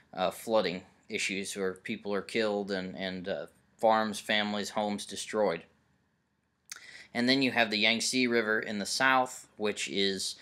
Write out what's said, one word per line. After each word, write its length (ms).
uh, 180
flooding 520
issues 480
where 160
people 400
are 80
killed 520
and, 220
and, 320
uh, 200
farms, 420
families, 480
homes 380
destroyed. 560
And 120
then 140
you 120
have 180
the 80
Yangtze 480
River 340
in 180
the 60
south, 720
which 320
is, 540